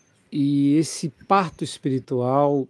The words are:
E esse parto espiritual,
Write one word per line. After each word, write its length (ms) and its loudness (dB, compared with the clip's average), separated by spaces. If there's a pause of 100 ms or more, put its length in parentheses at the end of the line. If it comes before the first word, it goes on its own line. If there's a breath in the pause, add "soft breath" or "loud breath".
(320)
E 460 0
esse 320 -2 (180)
parto 360 0
espiritual, 1080 0